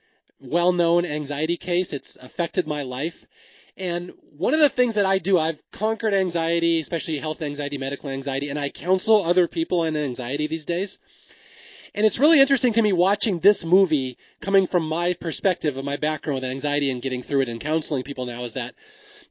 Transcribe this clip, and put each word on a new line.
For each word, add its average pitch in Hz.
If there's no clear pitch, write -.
well-known 170
anxiety 151
case. 175
It's -
affected 160
my 147
life. 135
And 175
one 202
of 320
the 294
things 247
that 208
I 196
do, 180
I've 160
conquered 220
anxiety, 170
especially 156
health 151
anxiety, 143
medical 135
anxiety, 135
and 147
I 143
counsel 190
other 175
people 170
in 156
anxiety 143
these 151
days. 180
And 208
it's 214
really 294
interesting 262
to 226
me 208
watching 185
this 196
movie, 160
coming 196
from 165
my 175
perspective 160
of 135
my 143
background 147
with 127
anxiety 143
and 127
getting 127
through 139
it 120
and 117
counseling 151
people 127
now, 123
is 117
that 123